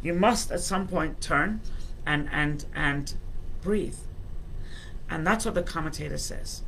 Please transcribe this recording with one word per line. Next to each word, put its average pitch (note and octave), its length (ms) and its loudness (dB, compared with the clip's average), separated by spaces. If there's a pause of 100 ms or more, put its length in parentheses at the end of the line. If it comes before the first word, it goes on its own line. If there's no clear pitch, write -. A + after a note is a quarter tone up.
You E3+ 100 0
must G#3 380 6
at F3 80 0
some F#3+ 280 0
point D#3+ 340 0
turn E3+ 400 2 (440)
and, D3 260 2
and, D3 340 0 (100)
and C#3+ 400 0 (460)
breathe. G3+ 360 0 (1120)
And D#3+ 160 -2
that's G#3+ 200 4
what G3 100 0
the F3 80 2
commentator D3+ 540 -4
says. - 500 -4